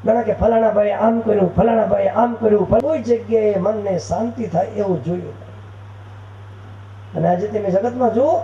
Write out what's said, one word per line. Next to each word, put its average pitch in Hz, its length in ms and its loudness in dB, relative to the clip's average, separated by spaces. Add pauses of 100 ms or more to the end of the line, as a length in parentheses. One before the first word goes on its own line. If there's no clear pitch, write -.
જાણે 226 180 2
કે 214 100 0
ફલાણા 226 380 4
ભાઈએ 208 200 2
આમ 226 280 2
કર્યું, 208 360 2
ફલાણા 220 300 4
ભાઈએ 196 220 2
આમ 233 260 2
કર્યું, 208 360 2
ફલ-, 220 100 6
કોઈ 302 220 0
જગ્યાએ 214 580 2
મનને 202 400 0
શાંતિ 226 480 -4
થાય 165 180 0
એવું 190 380 -2
જોયું 170 200 -4
નહીં. 151 200 -14 (1700)
અને 160 120 2
આજે 180 200 2
તમે 208 240 -2
જગતમાં 240 420 0
જુઓ 302 300 2